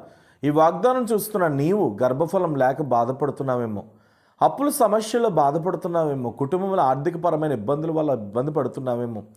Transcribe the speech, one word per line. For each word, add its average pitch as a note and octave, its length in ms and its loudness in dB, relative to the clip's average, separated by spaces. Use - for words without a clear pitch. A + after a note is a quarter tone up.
ఈ D3 60 2
వాగ్దానం F3+ 540 4
చూస్తున్న G#3 420 0
నీవు C#3+ 560 0
గర్భఫలం D#3+ 520 0
లేక C3 280 2
బాధపడుతున్నావేమో, B2 1040 -2
అప్పుల G3 260 2
సమస్యలో A3+ 600 2
బాధపడుతున్నావేమో, D#3+ 1000 0
కుటుంబంలో F3+ 520 -2
ఆర్థికపరమైన D#3 720 0
ఇబ్బందుల C#3+ 380 -2
వల్ల D#3 200 0
ఇబ్బంది A#2+ 400 -2
పడుతున్నావేమో, A#2+ 720 -4